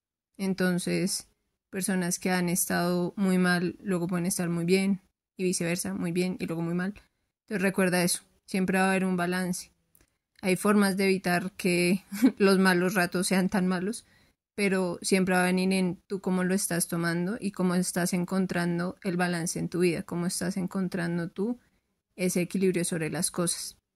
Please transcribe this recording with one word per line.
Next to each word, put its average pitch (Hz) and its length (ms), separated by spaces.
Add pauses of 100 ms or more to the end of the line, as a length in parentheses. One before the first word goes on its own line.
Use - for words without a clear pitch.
(380)
Entonces, 185 880 (440)
personas 185 480
que 190 100
han 180 200
estado 175 680
muy 185 220
mal, 180 440
luego 175 260
pueden 175 200
estar 180 220
muy 170 160
bien, 190 360 (400)
y - 20
viceversa, 180 500
muy 180 180
bien 180 280
y - 60
luego 165 160
muy 170 120
mal. 185 200 (480)
Entonces 202 200
recuerda 185 420
eso, - 200 (220)
siempre 185 340
va 190 60
a 190 60
haber 190 140
un 185 120
balance. 180 540 (720)
Hay 185 140
formas 202 420
de 196 80
evitar 185 480
que 175 580
<laughs> 214 260
los 196 220
malos 185 340
ratos 180 340
sean 185 220
tan 180 180
malos, 185 380 (500)
pero 185 460
siempre 190 340
va 180 80
a - 20
venir 185 280
en 185 340
tú 196 140
cómo 185 220
lo 180 100
estás 175 340
tomando 175 520
y 196 120
cómo 180 240
estás 180 380
encontrando 175 880
el 175 140
balance 175 420
en 165 100
tu 170 100
vida, 175 240
cómo 175 220
estás 180 320
encontrando 175 720
tú 233 300 (560)
ese 185 260
equilibrio 175 440
sobre 160 240
las 156 220
cosas. - 460 (180)